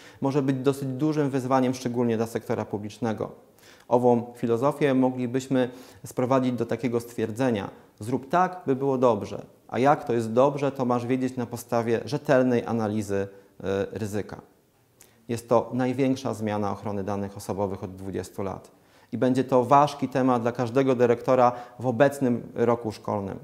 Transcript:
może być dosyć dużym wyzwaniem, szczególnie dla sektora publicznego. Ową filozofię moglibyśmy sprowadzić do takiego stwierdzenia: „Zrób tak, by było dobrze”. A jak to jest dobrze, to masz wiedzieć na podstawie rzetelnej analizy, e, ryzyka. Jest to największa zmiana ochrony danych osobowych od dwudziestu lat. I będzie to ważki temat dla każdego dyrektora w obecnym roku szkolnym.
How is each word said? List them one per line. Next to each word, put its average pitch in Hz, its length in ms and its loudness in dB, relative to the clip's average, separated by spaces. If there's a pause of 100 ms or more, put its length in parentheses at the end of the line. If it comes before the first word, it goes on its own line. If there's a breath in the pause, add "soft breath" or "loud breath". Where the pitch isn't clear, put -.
(200 loud breath)
może 139 220 0
być 135 140 0
dosyć 135 320 0
dużym 143 420 0
wyzwaniem, 127 440 2
szczególnie 120 420 0
dla 113 100 0
sektora 110 380 -4
publicznego. 104 680 -6 (580 loud breath)
Ową 120 480 4
filozofię 135 580 0
moglibyśmy 127 760 0 (360 loud breath)
sprowadzić 127 460 0
do 117 140 -2
takiego 120 340 -2
stwierdzenia: 110 680 -2 (300)
„Zrób 113 280 -4
tak, 180 380 0
by 135 100 0
było 135 220 -2
dobrze”. 113 440 2 (260)
A 113 100 -4
jak 147 260 4
to 120 80 -2
jest 113 200 0
dobrze, 139 400 4
to 135 120 -4
masz 120 220 0
wiedzieć 127 300 -2
na 120 100 -4
podstawie 117 580 0
rzetelnej 127 600 2
analizy, 104 640 -2 (360 loud breath)
e, 95 280 -2
ryzyka. 98 480 -6 (880 soft breath)
Jest 117 200 -6
to 113 240 4
największa 127 640 0
zmiana 104 380 -2
ochrony 101 320 -6
danych 98 320 -6
osobowych 98 480 -4
od 95 120 -12
dwudziestu 95 460 -8
lat. 95 280 -8 (420 soft breath)
I 117 60 -6
będzie 127 260 2
to 127 200 4
ważki 143 440 4
temat 127 340 2
dla 120 100 0
każdego 127 420 2
dyrektora 123 580 4 (260 loud breath)
w 120 80 -6
obecnym 127 560 2 (120)
roku 117 380 0
szkolnym. 98 520 -6